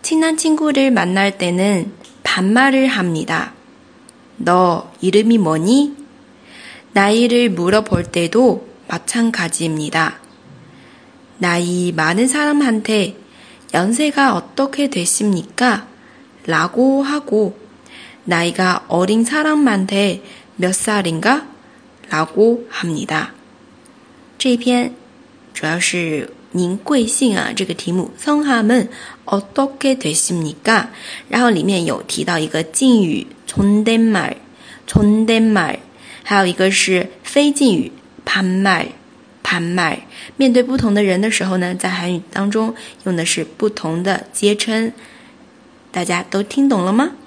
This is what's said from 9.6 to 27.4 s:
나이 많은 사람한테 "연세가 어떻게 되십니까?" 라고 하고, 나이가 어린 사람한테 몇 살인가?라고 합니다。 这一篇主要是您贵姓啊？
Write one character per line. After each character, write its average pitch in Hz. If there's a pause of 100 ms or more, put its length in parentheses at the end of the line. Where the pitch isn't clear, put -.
나이 175
많은 170
사람한테 262 (580)
"연세가 247
어떻게 269
되십니까?" 208 (600)
라고 233
하고, 277 (600)
나 170
이 170
가 185
어 175
린 220
사 285
람 302
한 202
테 196 (400)
몇 185
살 208
인 165
가? 247 (640)
라 156
고 233
합 -
니 160
다。 156 (1080)
这 262
一 247
篇 247 (640)
主 -
要 165
是 165 (180)
您 180
贵 240
姓 226
啊？ -